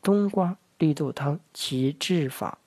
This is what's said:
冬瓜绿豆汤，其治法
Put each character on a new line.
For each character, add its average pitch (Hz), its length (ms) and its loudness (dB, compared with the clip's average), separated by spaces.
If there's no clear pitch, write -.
冬 202 260 4
瓜 190 280 0
绿 156 140 4
豆 139 200 -2
汤， 143 260 -4
其 131 400 -2
治 160 360 0
法 - 380 -8